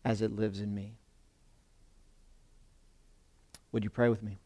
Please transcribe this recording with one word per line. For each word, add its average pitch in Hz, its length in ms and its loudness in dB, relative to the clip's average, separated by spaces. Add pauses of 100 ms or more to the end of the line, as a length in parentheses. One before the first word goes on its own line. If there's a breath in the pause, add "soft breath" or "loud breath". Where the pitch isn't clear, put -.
as 110 180 0
it 104 120 0
lives 101 260 -2
in 104 140 -4
me. 101 220 -8 (2750)
Would 110 120 0
you 104 60 -2
pray 120 180 4
with 110 140 2
me? 101 240 -8